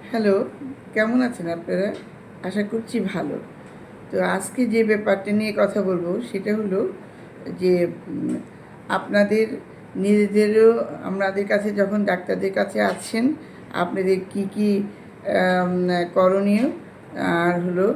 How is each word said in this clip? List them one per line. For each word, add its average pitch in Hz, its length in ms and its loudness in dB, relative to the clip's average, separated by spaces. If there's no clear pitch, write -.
হ্যালো, 214 340 2
কেমন 226 280 2
আছেন 180 280 -4
আপনারা? 180 440 -4
আশা 202 200 -4
করছি 226 380 -4
ভালো। 170 380 -4
তো 185 140 0
আজকে 190 420 -2
যে 220 180 2
ব্যাপারটা 208 480 2
নিয়ে 214 240 0
কথা 202 260 2
বলবো 185 380 0
সেটা 208 240 -2
হলো 202 360 -2
যে, 180 260 4
উম, - 260 -2
আপনাদের 208 580 2
নিজেদেরও 208 880 4
আমাদের 196 440 -2
কাছে 208 240 0
যখন 202 340 2
ডাক্তারদের 185 480 0
কাছে 202 280 -2
আসছেন, 226 540 0
আপনাদের 185 440 0
কি 196 240 -4
কি, 208 280 2
আম, 180 800 2
করণীয় 202 560 4
আর 175 400 0
হলো 180 360 0